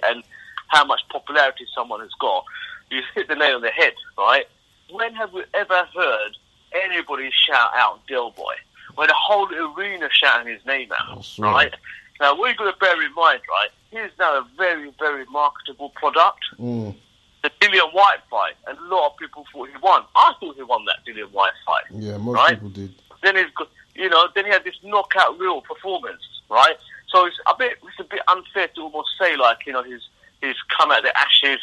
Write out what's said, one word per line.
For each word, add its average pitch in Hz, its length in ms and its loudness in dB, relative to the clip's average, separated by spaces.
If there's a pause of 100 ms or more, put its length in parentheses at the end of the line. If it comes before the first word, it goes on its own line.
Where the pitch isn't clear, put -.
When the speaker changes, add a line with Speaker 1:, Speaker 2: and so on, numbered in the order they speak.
Speaker 1:
and 117 160 -2 (460)
how 147 160 6
much 135 160 0 (100)
popularity 139 640 -2
someone 113 260 -6
has 110 200 -16
got. 101 240 -2 (460)
You 131 120 -4 (120)
hit 190 140 -4
the 151 80 -2
nail 139 200 2
on 120 60 -6
the 113 80 -2
head, 143 240 2 (220)
right? 117 280 4 (460)
When 226 240 -6
have 214 180 -8
we 180 120 -10 (100)
ever 185 400 0
heard 117 420 -2 (380)
anybody 165 560 -4 (160)
shout 123 280 2
out 107 340 0
Del 123 240 -4
Boy? - 220 -8 (420)
When 151 100 0
the 156 100 4
whole 202 300 2 (300)
arena 196 340 -8
shouting 120 420 2
his 110 140 -14
name 131 320 -4
out, - 180 -8
Speaker 2:
That's - 220 -18
right. 107 160 2
Speaker 1:
right? 147 200 2 (460)
Now, 143 160 4
what 233 140 0
you 226 60 -4
gotta 196 220 -2
bear 175 220 2
in 147 140 -4
mind, 156 340 4
right? 202 200 0 (240)
He 220 60 -16
is 208 200 -10
now 156 200 2
a 127 80 -4 (100)
very, 160 420 -2
very 147 280 -4
marketable 143 640 -4
product. - 500 2 (180)
Speaker 2:
Mm. 113 360 -8 (480)
Speaker 1:
The - 80 -4 (100)
Dillian 285 320 2
Whyte 196 260 6 (100)
fight, 98 260 -2 (120)
a 131 80 -12 (180)
lot 156 200 0
of - 60 -20
people 151 340 -18
thought 131 160 -14
he 139 120 -20
won. 170 220 4 (140)
I 294 240 6
thought 156 160 -12
he 135 80 -16
won 113 220 -2
that - 200 -6
Dillian 107 240 -12
Whyte 98 220 0 (120)
fight. - 280 -2
Speaker 2:
Yeah, 104 240 -10
most 113 180 -6
Speaker 1:
right? 135 200 6
Speaker 2:
people 104 160 -12
did. 98 220 -14 (300)
Speaker 1:
Then 190 140 2
he's 175 200 -2
got, - 120 -8 (260)
you 185 140 -4
know, 170 260 4
then 196 120 -4
he 208 40 -6
had 190 140 2
this 185 180 -10
knockout 190 560 0
real 175 220 -4
performance, 156 640 -10 (280)
right? 139 260 6 (320)
So 180 180 6
it's 170 100 -8 (100)
a - 100 4
bit, 247 260 -2
it's - 180 -20
a 233 40 -14
bit - 220 -8
unfair 185 420 0
to - 120 -16
almost 151 300 -8 (100)
say, 170 160 2
like, 120 280 4
you 139 80 -10
know, 127 120 -4
he's, 123 240 -16 (340)
he's 135 140 -4 (200)
come 151 140 4
out 127 80 4
of 110 60 0
the 127 120 0
ashes 139 460 2